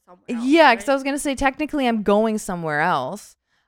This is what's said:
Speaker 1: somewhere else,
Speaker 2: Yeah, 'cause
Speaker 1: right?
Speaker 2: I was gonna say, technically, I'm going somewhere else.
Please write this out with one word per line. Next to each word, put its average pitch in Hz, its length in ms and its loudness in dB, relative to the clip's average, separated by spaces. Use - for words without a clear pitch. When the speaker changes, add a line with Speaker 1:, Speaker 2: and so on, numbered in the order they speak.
Speaker 1:
somewhere 180 220 -20
else, 240 180 -6
Speaker 2:
Yeah, 285 280 6
'cause - 140 -6
Speaker 1:
right? 269 40 4
Speaker 2:
I - 20 4
was 277 80 -2
gonna 277 160 -2
say, 277 160 -4
technically, 269 520 -2
I'm 226 160 0
going 214 360 2
somewhere 165 420 -4
else. 160 560 -4